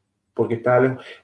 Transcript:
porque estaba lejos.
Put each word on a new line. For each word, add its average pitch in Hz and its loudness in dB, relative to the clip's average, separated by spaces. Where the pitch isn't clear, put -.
porque 113 -2
estaba 123 2
lejos. 131 0